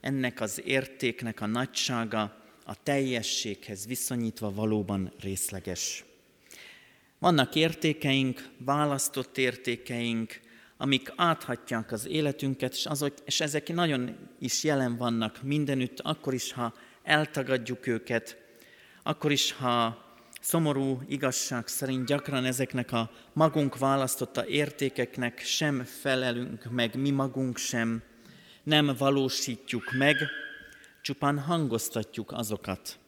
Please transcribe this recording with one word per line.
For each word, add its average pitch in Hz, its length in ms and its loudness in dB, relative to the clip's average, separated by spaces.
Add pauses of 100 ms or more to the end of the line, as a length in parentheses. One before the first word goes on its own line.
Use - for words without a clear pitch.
ennek 131 400 -2
az 107 240 -4
értéknek 127 760 -2
a 104 60 -2
nagysága 113 880 -2 (280)
a - 180 -12
teljességhez 113 1040 -2
viszonyítva 117 680 -2
valóban 101 680 0
részleges. - 840 -6 (1120)
Vannak 160 360 4
értékeink, 151 920 2 (100)
választott 139 800 0
értékeink, 120 1000 -2 (360)
amik 135 400 2
áthatják 131 760 0
az 110 140 -4
életünket, 135 680 0
és - 140 -4
azok, 143 280 -2 (100)
és - 160 0
ezek 151 280 -2
nagyon 147 480 0 (220)
is - 260 -2
jelen 131 320 2
vannak 117 460 0
mindenütt, 139 580 0
akkor 147 340 -2
is, - 180 -4
ha 120 220 -4 (280)
eltagadjuk 131 840 0
őket, 117 500 -2 (680)
akkor 151 300 0
is, - 200 2
ha 120 540 0 (340)
szomorú 135 680 2
igazság 131 600 -2
szerint 131 380 -2
gyakran 139 380 0
ezeknek 127 480 0
a 117 180 2 (220)
magunk 151 460 4
választotta 135 680 2
értékeknek 135 920 0
sem 143 460 0
felelünk 127 840 -2
meg, 120 240 2
mi 139 160 2
magunk 135 460 0
sem, 113 460 -2 (600)
nem 147 360 4
valósítjuk 131 960 0
meg, 139 240 4 (840)
csupán 143 360 0
hangoztatjuk 123 960 -2
azokat. 104 760 -6